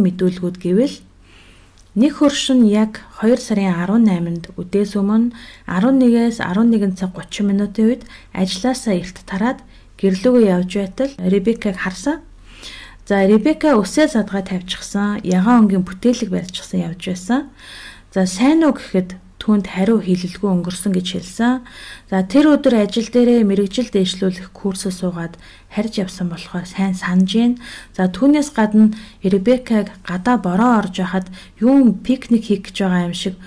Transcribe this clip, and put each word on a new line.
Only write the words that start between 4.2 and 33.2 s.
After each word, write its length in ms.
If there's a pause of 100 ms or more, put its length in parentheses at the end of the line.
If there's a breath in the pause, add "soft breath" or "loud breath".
үдээс 400
өмнө 320 (320 loud breath)
11-с 800
11 480
цаг 240
30 320
минутын 400
үед 160 (320 loud breath)
ажилласаа 640
эрт 240
тараад 400 (320 soft breath)
гэрлөөгөө 480
явж 320
байтал 400
Ребекаг 640
харсан. 400 (840 loud breath)
За, 200
Ребека 520
өсөө 360
садгаа 320
тавьчихсан, 800
ягаан 440
өнгийн 200
бүтээлэг 440
барьчихсан 520
явж 160 (120)
байсан. 360 (640 loud breath)
За, 160
сайн 400
уу 80
гэхэд 400 (200)
түүнд 320 (100)
хариу 240
хэлэлгүй 460
өнгөрсөн 420
гэж 220
хэлсэн. 500 (480 loud breath)
За, 60 (100)
тэр 300
өдөр 260
ажил 240
дээрээ 400
мэрэгжил 480
дээшлүүлэх 560
курсээ 400
суугаад 480 (320 soft breath)
харж 320
явсан 300
болохоор 340
сайн 320
санаж 320
байна. 300 (340 loud breath)
За, 160
түүнээс 400
гадна 460 (260 loud breath)
Ребекаг 680 (100)
гадаа 380
бороо 420
орж 160
байхад 320 (320 loud breath)
"Юун 320
пикник 560
хийх 160
гэж 240
байгаа 160
юм 80
шиг 320